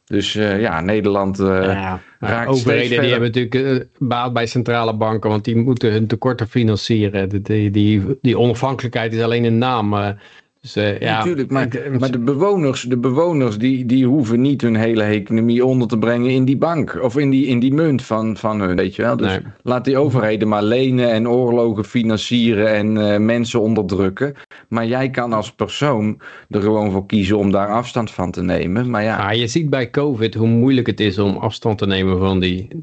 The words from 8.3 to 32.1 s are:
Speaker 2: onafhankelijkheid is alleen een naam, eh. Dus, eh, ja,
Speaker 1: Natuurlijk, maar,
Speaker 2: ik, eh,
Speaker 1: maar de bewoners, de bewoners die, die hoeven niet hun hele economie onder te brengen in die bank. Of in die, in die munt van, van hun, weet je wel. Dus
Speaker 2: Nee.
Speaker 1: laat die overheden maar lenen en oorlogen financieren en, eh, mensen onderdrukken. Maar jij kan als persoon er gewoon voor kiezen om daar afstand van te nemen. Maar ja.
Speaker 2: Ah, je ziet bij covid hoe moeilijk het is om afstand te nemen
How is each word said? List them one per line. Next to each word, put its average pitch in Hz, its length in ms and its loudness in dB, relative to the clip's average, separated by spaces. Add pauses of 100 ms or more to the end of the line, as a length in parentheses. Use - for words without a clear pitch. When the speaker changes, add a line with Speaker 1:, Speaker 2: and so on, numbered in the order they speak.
Speaker 2:
onafhankelijkheid 117 760 0
is 113 80 -2
alleen 117 220 0
een 113 140 2
naam, 113 360 0
eh. 101 160 0 (520)
Dus, - 140 -18
eh, 104 240 0
ja, 110 180 0
Speaker 1:
Natuurlijk, 127 340 -2
maar, 135 120 0
Speaker 2:
ik, 120 100 -4
eh, 135 260 -4
Speaker 1:
maar 131 120 0
de 127 80 -2
bewoners, 143 640 0
de 123 160 -2
bewoners 131 600 0
die, 127 280 0
die 127 200 4
hoeven 120 360 2
niet 135 200 0
hun 117 140 2
hele 110 280 2
economie 113 640 0
onder 131 220 2
te 117 100 -2
brengen 120 320 0
in 131 160 2
die 131 120 2
bank. 143 460 -2
Of 123 140 -2
in 143 120 2
die, 135 160 2
in 123 140 0
die 131 140 2
munt 147 280 2
van, 110 360 -4
van 107 240 -2
hun, 90 140 0
weet 95 200 0
je 107 60 -4
wel. 117 160 0
Dus 98 140 -2
Speaker 2:
Nee. 95 80 -2 (240)
Speaker 1:
laat 123 220 -2
die 135 120 0
overheden 110 500 0
maar 107 160 0
lenen 123 480 2
en 113 180 0
oorlogen 117 560 2
financieren 113 880 0
en, 107 240 0 (160)
eh, 101 60 2
mensen 113 420 0
onderdrukken. 101 720 0 (360)
Maar 117 180 -2
jij 127 220 -2
kan 123 240 -4
als 107 180 -2
persoon 107 720 -2 (280)
er 104 120 -2
gewoon 107 300 2
voor 95 140 -2
kiezen 101 320 0
om 101 140 2
daar 98 180 0
afstand 117 420 -4
van 90 200 -4
te 87 120 -6
nemen. 90 460 -2
Maar 107 140 -2
ja. 104 260 -2
Speaker 2:
Ah, 107 60 0
je 117 120 0
ziet 151 220 -2
bij 131 200 -2
covid 120 440 0
hoe 110 140 0
moeilijk 120 400 4
het 104 120 -2
is 104 200 0
om 101 180 0
afstand 110 400 -2
te 104 100 -2
nemen 95 320 0